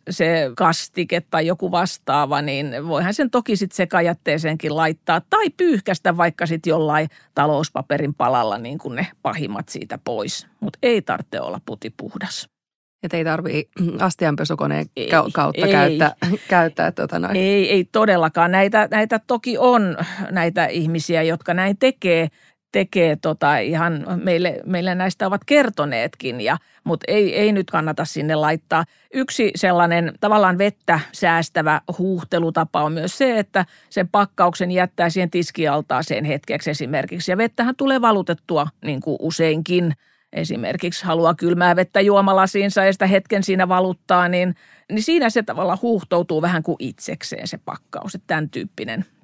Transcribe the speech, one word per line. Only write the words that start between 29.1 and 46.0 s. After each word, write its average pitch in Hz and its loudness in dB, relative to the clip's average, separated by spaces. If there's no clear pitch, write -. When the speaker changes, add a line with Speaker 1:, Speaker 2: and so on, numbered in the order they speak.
Speaker 1:
Yksi 262 0
sellainen 170 2
tavallaan 208 4
vettä 196 0
säästävä 165 0
huuhtelutapa 170 -2
on 151 -2
myös 165 -6
se, 247 2
että 196 0
sen 180 -2
pakkauksen 180 2
jättää 180 0
siihen 175 -2
tiskialtaaseen 151 -2
hetkeksi - -4
esimerkiksi. 147 -4
Ja 180 0
vettähän 233 0
tulee 269 0
valutettua, 180 0
niin 139 -4
kuin, 156 -4
useinkin. 165 0
Esimerkiksi 156 -6
haluaa 165 2
kylmää 175 2
vettä 185 2
juomalasiinsa 196 4
ja 196 4
sitä 190 0
hetken 196 2
siinä 185 2
valuttaa, 180 2
niin, 180 0
niin 214 -2
siinä 311 2
se 220 0
tavallaan 220 -2
huuhtoutuu 175 0